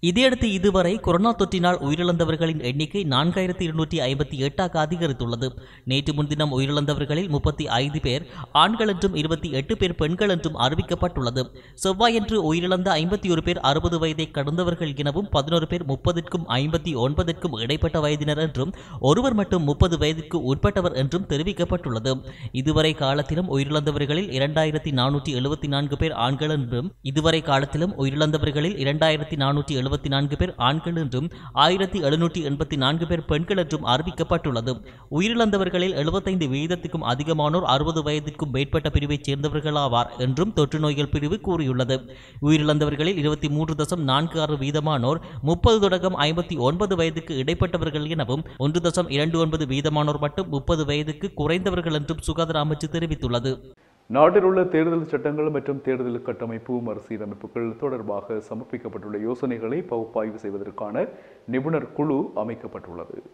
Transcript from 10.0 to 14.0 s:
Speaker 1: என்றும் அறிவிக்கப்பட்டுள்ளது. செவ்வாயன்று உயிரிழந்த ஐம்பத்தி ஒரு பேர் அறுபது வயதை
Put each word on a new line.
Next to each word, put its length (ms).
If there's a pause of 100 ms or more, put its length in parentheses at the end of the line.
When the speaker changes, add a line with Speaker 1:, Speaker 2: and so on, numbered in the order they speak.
Speaker 1:
என்றும் 300
அறிவிக்கப்பட்டுள்ளது. 800 (400)
செவ்வாயன்று 520 (120)
உயிரிழந்த 460
ஐம்பத்தி 400
ஒரு 120
பேர் 140 (100)
அறுபது 280
வயதை 300